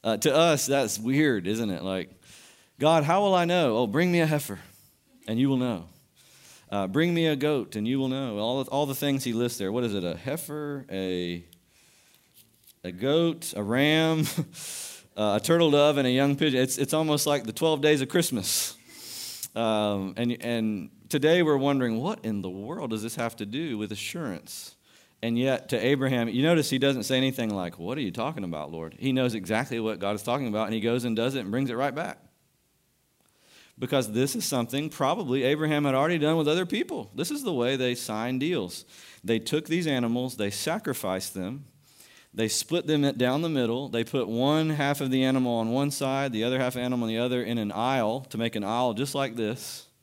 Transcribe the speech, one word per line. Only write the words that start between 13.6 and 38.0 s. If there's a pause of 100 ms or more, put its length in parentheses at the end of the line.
ram, (460)
<laughs>
uh,
a
turtle
dove,
and
a
young
pigeon.
It's,
it's
almost
like
the
twelve
days
of
Christmas. (760)
Um,
and, (100)
and (200)
today
we're
wondering,
what
in
the
world
does
this
have
to
do
with
assurance? (440)
And
yet
to
Abraham,
you
notice
he
doesn't
say
anything
like,
"What
are
you
talking
about,
Lord?"
He
knows
exactly
what
God
is
talking
about,
and
he
goes
and
does
it
and
brings
it
right
back. (1600)
Because
this
is
something
probably
Abraham
had
already
done
with
other
people.
This
is
the
way
they
signed